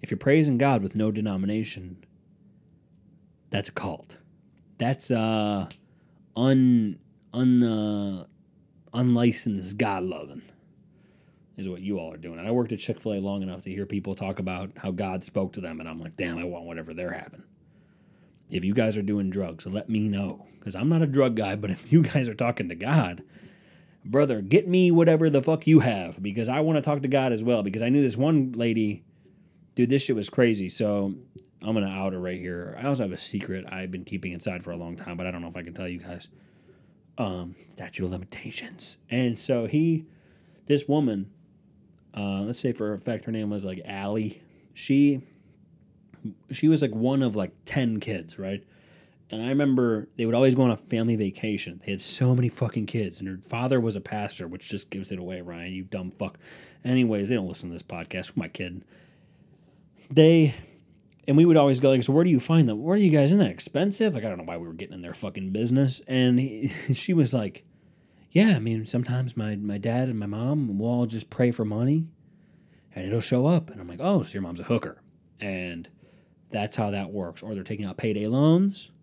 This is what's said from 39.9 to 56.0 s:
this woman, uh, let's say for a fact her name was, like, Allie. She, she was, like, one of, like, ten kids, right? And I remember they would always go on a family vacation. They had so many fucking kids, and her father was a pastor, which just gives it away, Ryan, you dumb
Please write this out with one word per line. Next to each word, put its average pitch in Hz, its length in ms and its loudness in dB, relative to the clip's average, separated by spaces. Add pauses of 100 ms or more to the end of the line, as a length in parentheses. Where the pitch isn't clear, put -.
this 143 200 2
woman, 120 440 0 (840)
uh, 98 280 -4
let's 110 180 -6
say 123 140 -4
for 107 200 -4
a 98 60 -8
fact 110 260 -8
her 117 60 -8
name 110 180 -4
was, 101 160 -6
like, 92 200 -10
Allie. 104 580 -6 (300)
She, 139 480 2 (1300)
she 139 160 0
was, 160 140 6
like, 127 120 0
one 131 300 0
of, 113 120 -2
like, 92 180 -4 (120)
ten 117 340 -2
kids, 101 380 -10
right? 95 260 -8 (680)
And 110 100 -8
I 120 80 -4
remember 127 580 2 (100)
they 117 80 0
would 113 100 2
always 127 200 6
go 131 80 4
on 123 80 6
a 107 60 0
family 113 380 0
vacation. 98 720 -4
They 101 80 -6
had 95 80 -8
so 127 340 2
many 123 140 2
fucking 113 360 -4
kids, 98 340 -4
and 95 80 -10
her 95 200 -10
father 127 320 0
was 113 160 0
a 98 60 -6
pastor, 101 460 -8
which 90 220 -14
just - 200 -10
gives 95 220 -10
it 95 80 -8
away, 90 220 -10
Ryan, 87 320 -12
you 92 100 -8
dumb 92 280 -8